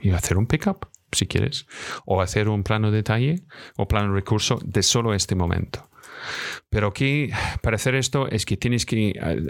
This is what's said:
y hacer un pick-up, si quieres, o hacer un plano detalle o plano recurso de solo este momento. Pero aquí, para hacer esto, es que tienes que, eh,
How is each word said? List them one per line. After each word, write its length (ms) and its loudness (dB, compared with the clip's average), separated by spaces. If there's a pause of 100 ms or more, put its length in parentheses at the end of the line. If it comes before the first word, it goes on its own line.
y 100 2
hacer 280 2
un 80 2
pick-up, 420 -2 (240)
si 140 0
quieres, 400 -2 (380)
o 180 2
hacer 260 0
un 140 0
plano 280 2
detalle 520 2 (340)
o 120 0
plano 260 2
recurso 500 2
de 180 0
solo 320 2
este 200 0
momento. 540 -2 (800)
Pero 180 2
aquí, 400 0 (340)
para 140 0
hacer 180 0
esto, 340 0
es 180 0
que 100 0
tienes 300 0
que, 240 2
eh, 400 -2